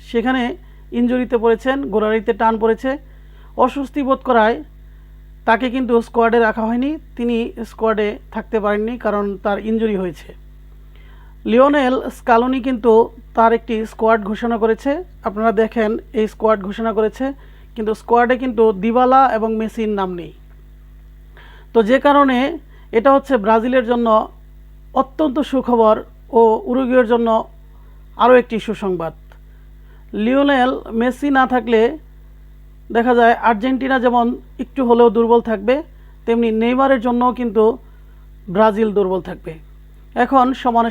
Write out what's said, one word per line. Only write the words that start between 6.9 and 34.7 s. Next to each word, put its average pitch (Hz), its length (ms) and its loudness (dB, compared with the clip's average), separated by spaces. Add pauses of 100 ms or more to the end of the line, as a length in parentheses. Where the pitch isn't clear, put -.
তিনি 240 200 -2 (340)
স্কোয়াডে 220 380 -2 (260)
থাকতে 220 300 -6
পারেননি 208 300 -2 (100)
কারণ 208 200 -2 (200)
তার 202 140 -2 (120)
ইনজুরি 220 320 -2
হয়েছে। - 260 -10 (1200)
লিওনেল 262 440 4 (240)
স্কালোনি 254 500 0
কিন্তু 247 240 0 (440)
তার 226 220 4
একটি 226 160 -6 (180)
স্কোয়াড 226 280 0 (100)
ঘোষণা 233 320 -4
করেছে, 220 280 -2 (380)
আপনারা 220 220 0 (120)
দেখেন 220 280 -2 (300)
এই 214 120 0
স্কোয়াড 220 260 0 (100)
ঘোষণা 226 300 -6
করেছে, 220 260 -2 (500)
কিন্তু 214 260 -4
স্কোয়াডে 240 420 2
কিন্তু 233 220 0 (180)
দিবালা 254 400 4 (140)
এবং 220 140 -2 (100)
মেসির 220 400 -4
নাম 190 100 -4 (100)
নেই। 160 120 -14 (1400)
তো 233 60 2 (100)
যে 254 80 4 (100)
কারণে 277 320 4 (600)
এটা 247 160 4
হচ্ছে 277 200 0 (100)
ব্রাজিলের 226 480 2
জন্য 233 180 0 (920)
অত্যন্ত 269 360 -4 (140)
সুখবর 233 460 2 (420)
ও - 20 6 (300)
উরুগুয়ের 254 420 2
জন্য 233 160 2 (960)
আরও 247 200 6
একটি 240 140 -8 (100)
সুসংবাদ। 180 480 -6 (1120)
লিওনেল 262 460 2 (300)
মেসি 247 360 -2
না 262 160 4
থাকলে 233 280 2 (1160)
দেখা 233 220 2
যায় 233 160 4 (160)
আর্জেন্টিনা 254 540 -2
যেমন 240 220 2 (380)
একটু - 240 -8